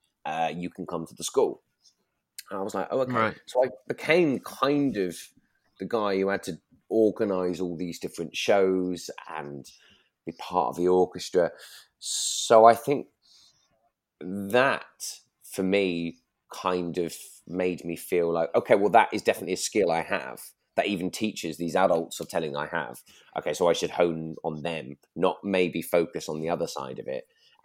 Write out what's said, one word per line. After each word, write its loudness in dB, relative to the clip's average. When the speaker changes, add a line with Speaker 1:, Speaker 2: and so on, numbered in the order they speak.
Speaker 1:
uh, -2
you -6
can -12
come -6
to -18
the -14
school. 0
And -6
I -4
was -6
like, -4
"Oh, 0
okay." -4
Speaker 2:
Right. 0
Speaker 1:
So 2
I 0
became 2
kind 0
of -2
the -8
guy 0
who 2
had -2
to -8
organise 2
all -4
these -8
different -8
shows 2
and -12
be -10
part 0
of -6
the 2
orchestra. 2
So 4
I 12
think -2
that, 0
for -4
me, 0
kind -2
of -2
made -2
me -6
feel 0
like, -2
okay, 4
well, 4
that 6
is -4
definitely -2
a -4
skill 0
I 0
have -6
that 0
even -2
teachers, -6
these -4
adults, 2
are -8
telling -6
I -6
have. -6
Okay, -4
so 2
I 6
should -4
hone -2
on -6
them, -8
not 0
maybe 0
focus 0
on -6
the -4
other -2
side -10
of -12
it -8